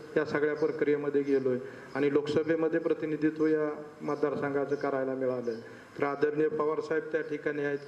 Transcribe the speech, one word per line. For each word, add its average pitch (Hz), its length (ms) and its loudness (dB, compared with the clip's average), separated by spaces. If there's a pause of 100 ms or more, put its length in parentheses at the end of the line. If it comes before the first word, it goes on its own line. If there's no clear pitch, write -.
(160)
या 151 80 4
सगळ्या 147 300 0
प्रक्रियेमध्ये 147 680 2
गेलोय 135 360 2 (360)
आणि 143 180 2
लोकसभेमध्ये 156 680 2
प्रतिनिधित्व 156 680 2
या 151 240 2 (320)
मतदारसंघाचं 143 760 0
करायला 135 380 0
मिळालं, 127 380 -2 (460)
तर 143 60 0
आदरणीय 147 440 2
पवारसाहेब 151 640 -2
त्या 160 80 0
ठिकाणी 147 440 -4
आहेत 143 240 -2